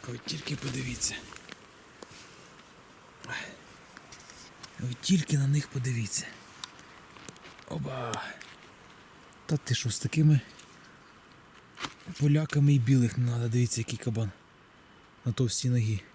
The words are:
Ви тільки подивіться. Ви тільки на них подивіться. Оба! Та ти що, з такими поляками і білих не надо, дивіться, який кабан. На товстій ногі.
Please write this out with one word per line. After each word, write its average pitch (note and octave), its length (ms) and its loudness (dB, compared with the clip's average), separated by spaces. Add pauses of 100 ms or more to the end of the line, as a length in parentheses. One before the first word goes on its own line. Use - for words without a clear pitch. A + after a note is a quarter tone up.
Ви A#2+ 180 -10
тільки D3+ 300 -6
подивіться. C3 600 -4 (3750)
Ви A#2+ 220 -6
тільки D#3 360 2
на C#3 100 2
них C#3+ 200 2
подивіться. A#2+ 580 -2 (1400)
Оба! C3 540 -6 (1200)
Та D3+ 120 0
ти - 180 -2
що, - 140 -2
з - 100 -2
такими D3+ 400 6 (1800)
поляками D3 540 6
і C#3 60 6
білих A#2+ 380 4
не A#2+ 140 2
надо, A#2 180 -2
дивіться, A#2+ 320 2
який A2+ 160 -4
кабан. A2 340 -2 (920)
На B2 60 0
товстій B2 380 0
ногі. A2 320 2 (140)